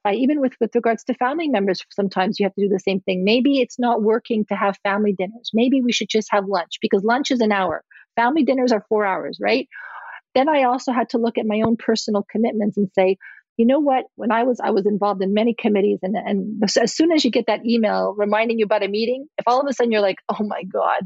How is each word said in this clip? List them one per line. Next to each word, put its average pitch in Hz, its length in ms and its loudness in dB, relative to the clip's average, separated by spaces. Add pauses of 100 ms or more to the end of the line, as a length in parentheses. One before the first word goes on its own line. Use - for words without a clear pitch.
I, 202 120 0
even 269 260 2
with, 254 200 0
with 220 140 -2
regards 226 300 0
to 240 100 -4
family 294 340 -2
members, 196 420 0
sometimes 196 500 -2
you 202 60 2
have 190 80 -4
to 196 80 -2
do 202 80 2
the 196 80 0
same 190 220 -2
thing. 185 220 -4
Maybe 254 380 2
it's - 180 -4
not 233 240 0
working 220 440 0
to 202 100 -4
have 202 260 -2
family 208 300 0
dinners. 202 400 -6
Maybe 247 300 2
we 240 100 0
should - 160 -4
just 220 220 -2
have 202 160 0
lunch, 185 340 -4
because 202 240 0
lunch 247 260 0
is 247 100 0
an 214 120 2
hour. 185 300 -2 (340)
Family 269 260 2
dinners 254 300 2
are 208 160 0
four 214 160 2
hours, 165 360 -4
right? 233 280 0 (640)
Then 269 140 4
I 285 160 4
also 254 280 0
had 233 180 0
to 247 80 0
look 233 200 0
at 226 80 -2
my 214 160 0
own 226 140 2
personal 214 540 -2
commitments 214 480 -2
and 202 160 0
say, 190 240 2 (400)
"You 233 80 4
know 269 120 4
what? 269 360 2
When 214 180 -4
I 233 120 2
was, 247 140 0
I 220 120 -2
was 208 160 2
involved 202 360 0
in 190 120 0
many 226 180 2
committees, 208 480 0
and, 190 160 -4
and 202 480 -2
as, - 140 2
as - 160 0
soon 330 180 2
as 302 100 2
you 240 80 0
get 226 180 -2
that 208 180 -2
email 196 500 0
reminding 214 420 0
you 214 60 2
about 202 180 0
a 190 60 -2
meeting, 233 380 -4 (100)
if - 100 -6
all 247 140 2
of 285 80 -2
a 262 60 -2
sudden 240 180 0
you're 214 80 2
like, 190 160 0 (140)
'Oh 208 160 -2
my 180 160 -8
God, 190 440 -2